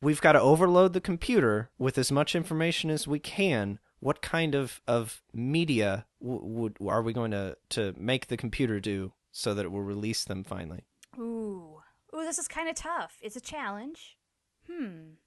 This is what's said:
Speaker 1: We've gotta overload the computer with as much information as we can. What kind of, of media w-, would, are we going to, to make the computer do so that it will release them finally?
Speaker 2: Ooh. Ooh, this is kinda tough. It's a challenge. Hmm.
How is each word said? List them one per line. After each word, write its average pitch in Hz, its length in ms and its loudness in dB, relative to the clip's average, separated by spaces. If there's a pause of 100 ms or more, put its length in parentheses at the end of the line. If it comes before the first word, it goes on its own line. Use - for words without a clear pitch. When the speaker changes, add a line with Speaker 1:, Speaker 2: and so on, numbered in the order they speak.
Speaker 1:
We've 151 200 2
gotta 151 200 10
overload 175 520 8
the 185 80 0
computer 147 760 2
with 131 200 0
as 131 140 0
much 143 240 2
information 165 540 0
as 156 180 -2
we 147 120 -2
can. 110 600 -2 (200)
What - 220 -2
kind 165 340 0
of, 135 320 -2
of 117 340 -2 (120)
media 120 720 0 (160)
w-, 120 220 -6
would, 110 420 -6
are 107 160 2
we 113 120 -2
going 113 180 -2
to, 98 240 -4 (140)
to 101 280 -2
make 127 300 -2
the 120 100 -4
computer 113 420 -2
do 98 340 -4 (180)
so - 220 -4
that 101 120 -2
it 85 60 -6
will 101 120 -4
release 104 420 -4
them 95 180 -6
finally? 92 400 -10 (340)
Speaker 2:
Ooh. 208 640 -8 (340)
Ooh, 320 80 -6
this 330 160 -4
is - 80 -8
kinda 320 260 -6
tough. 311 480 -8
It's 214 140 -12
a 247 60 -12
challenge. 247 760 -10 (520)
Hmm. 180 440 -12 (140)